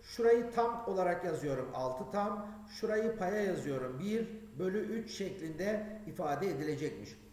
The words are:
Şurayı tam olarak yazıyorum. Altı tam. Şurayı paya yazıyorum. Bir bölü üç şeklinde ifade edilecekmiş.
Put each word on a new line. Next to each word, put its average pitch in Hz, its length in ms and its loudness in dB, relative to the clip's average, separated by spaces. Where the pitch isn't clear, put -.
Şurayı 233 500 6
tam 233 360 2
olarak 180 380 2
yazıyorum. 139 480 0
Altı 127 380 -2
tam. 208 360 0
Şurayı 214 380 2
paya 196 240 2
yazıyorum. 135 580 0
Bir 214 280 0
bölü 185 200 2
üç 220 320 -2
şeklinde 180 960 -4
ifade 151 400 0
edilecekmiş. 147 720 -2